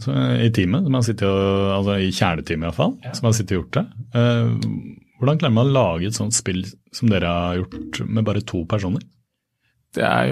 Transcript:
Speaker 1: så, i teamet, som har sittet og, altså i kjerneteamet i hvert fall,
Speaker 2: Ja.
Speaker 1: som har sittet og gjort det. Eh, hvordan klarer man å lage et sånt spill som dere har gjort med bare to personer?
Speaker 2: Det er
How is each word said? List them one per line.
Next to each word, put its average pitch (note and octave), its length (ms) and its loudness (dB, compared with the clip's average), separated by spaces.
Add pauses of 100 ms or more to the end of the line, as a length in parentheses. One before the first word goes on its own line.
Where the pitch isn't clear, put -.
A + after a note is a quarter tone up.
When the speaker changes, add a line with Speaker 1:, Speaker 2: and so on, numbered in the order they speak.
Speaker 1:
så, C3+ 100 -4 (320)
i A#2 80 4
teamet, A2 320 2
som C3+ 140 2
har A#2+ 80 2
sittet G#2 240 0
og, G2 480 2
altså G2+ 240 2
i F#2 100 0
kjerneteamet E2 540 -2
i - 20 -2
hvert E2 140 -2
fall, A3 220 0
Speaker 2:
Ja. - 120 -12
Speaker 1:
som A#2 140 2
har A2 60 4
sittet G#2 200 -2
og E2+ 60 -2
gjort - 160 -6
det. G#3+ 60 -2 (360)
Eh, A#2 340 2 (640)
hvordan D3 240 2
klarer C3 160 2
man C3 140 4
å C3+ 100 4
lage F2+ 300 0
et A#2 80 -6
sånt A2 180 -2
spill F#2 280 -4 (280)
som - 160 0
dere F2 240 2
har F2 300 0
gjort - 420 -8
med A2 240 0
bare G#2 160 -2
to F2 240 -6
personer? G2+ 360 -2 (920)
Speaker 2:
Det - 80 0
er B2 280 2